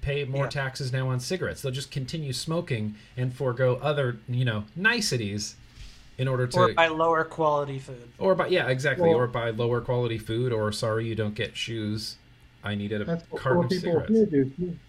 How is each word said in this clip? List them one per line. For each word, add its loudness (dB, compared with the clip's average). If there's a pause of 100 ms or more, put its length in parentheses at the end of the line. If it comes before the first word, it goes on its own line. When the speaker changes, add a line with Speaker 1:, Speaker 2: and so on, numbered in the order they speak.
Speaker 1:
pay -2
more -2
Speaker 2:
Yeah. -4
Speaker 1:
taxes -6
now -2
on 0
cigarettes. -4
They'll -4
just -8
continue -6
smoking -4 (220)
and -2
forego 2
other, 0 (120)
you 0
know, 0 (100)
niceties 0 (640)
in 0
order 0
to 0
Speaker 2:
Or 6
buy 6
lower 2
quality 0
food. -16 (100)
Speaker 1:
Or 4
buy, 2
yeah, 2
exactly. 4
Speaker 3:
Well 6
Speaker 1:
Or 4
buy -2
lower 0
quality 0
food, -2
or, 2
"Sorry, -2
you -4
don't -2
get -4
shoes. -4 (480)
I -4
needed -2
a -4
Speaker 3:
That's -4
what -8
Speaker 1:
carton 4
Speaker 3:
poor 4
Speaker 1:
of -2
Speaker 3:
people 0
Speaker 1:
cigarettes." 2
Speaker 3:
here 8
do, 4
too. -6 (120)